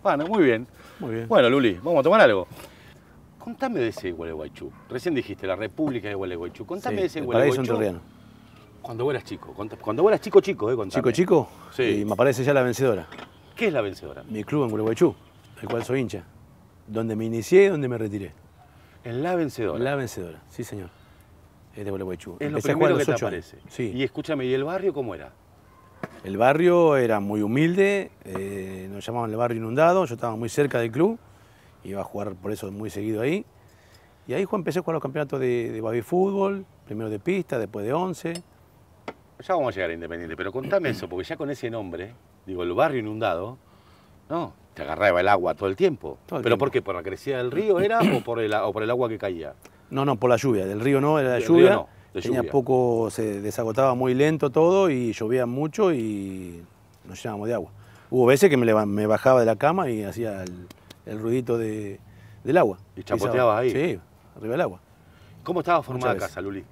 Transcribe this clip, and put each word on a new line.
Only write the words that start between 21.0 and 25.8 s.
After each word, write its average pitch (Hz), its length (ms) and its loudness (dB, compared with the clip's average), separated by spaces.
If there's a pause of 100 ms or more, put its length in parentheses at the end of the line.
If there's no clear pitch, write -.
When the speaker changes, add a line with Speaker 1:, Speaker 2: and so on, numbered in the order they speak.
Speaker 2:
Es 107 100 -12
de 101 60 -6
Gualeguaychú. 92 480 -8
Speaker 1:
Es 147 120 -4
lo 151 60 -2
Speaker 2:
Empecé 143 140 -2
a 139 40 2
jugar 160 140 4
Speaker 1:
primero 135 60 4
Speaker 2:
a - 20 2
los - 20 2
Speaker 1:
que 127 60 2
te 135 100 0
Speaker 2:
ocho 113 120 -4
años. 92 260 -8
Speaker 1:
aparece. - 200 -20
Speaker 2:
Sí. 113 240 -4
Speaker 1:
Y 135 60 -2
escúchame, 139 420 -6
¿y 127 80 0
el 135 120 0
barrio 185 280 -2
cómo 120 220 -6
era? 71 160 -16 (960)